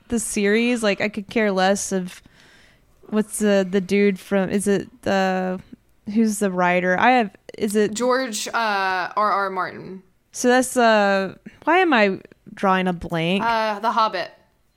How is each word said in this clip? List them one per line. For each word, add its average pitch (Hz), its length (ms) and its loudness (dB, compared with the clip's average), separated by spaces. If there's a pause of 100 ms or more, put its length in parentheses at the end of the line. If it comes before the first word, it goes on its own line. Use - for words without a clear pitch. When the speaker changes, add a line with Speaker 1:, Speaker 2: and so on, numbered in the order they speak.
Speaker 1:
this 233 140 -2
series. 226 600 0
Like, 196 160 0
I 214 80 -2
could 208 200 -8
care 220 220 0
less 190 420 0
of 185 300 -6 (840)
what's 208 300 -2
the, 202 300 2
the 196 120 0
dude 196 400 2
from, 190 300 -2
is 202 180 -2
it 196 200 0 (140)
the, 185 580 -2 (540)
who's 220 260 2
the 202 120 0
writer? 180 480 2
I 240 120 4
have, 233 180 2 (280)
is 202 160 -4
it 214 200 2
Speaker 2:
George, 247 540 -2
uh, - 40 -12 (640)
R 208 160 2
R 196 180 0
Martin. 180 520 -8 (280)
Speaker 1:
So - 180 -4
that's, 254 280 2
uh, 202 580 2 (300)
why 330 140 4
am 359 160 2
I 202 260 2 (340)
drawing 185 320 2
a 185 60 0
blank? 170 500 -2
Speaker 2:
Uh, 220 380 -2
The 226 100 -2
Hobbit. 214 400 -2 (460)